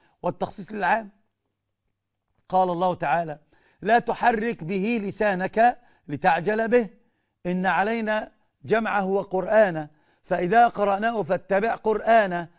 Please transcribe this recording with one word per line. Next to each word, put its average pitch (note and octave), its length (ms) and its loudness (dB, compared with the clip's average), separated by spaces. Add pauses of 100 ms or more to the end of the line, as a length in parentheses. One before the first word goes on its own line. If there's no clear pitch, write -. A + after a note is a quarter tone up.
(240)
والتخصيص F3+ 480 -8
للعام. G#3 380 -2 (1400)
قال F#3 200 2
الله F3 260 -2
تعالى: D#3+ 420 -4 (440)
"لا A3 180 4
تحرك A#3 640 -2
به G3+ 400 -2
لسانك G3+ 720 0 (300)
لتعجل F3+ 600 0
به، A3+ 220 2 (560)
إن F3+ 200 -2
علينا G#3+ 640 -2 (340)
جمعه G3+ 400 0
وقرآنه، F#3 840 0 (360)
فإذا F#3 440 2
قرأناه G#3 560 -2
فاتبع F#3+ 520 -2
قرآنه، G#3 720 2 (120)